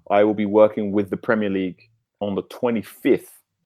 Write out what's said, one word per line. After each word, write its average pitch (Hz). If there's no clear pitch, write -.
I 101
will 107
be 104
working 104
with 101
the 95
Premier 107
League 95
on 101
the 92
twenty-fifth. -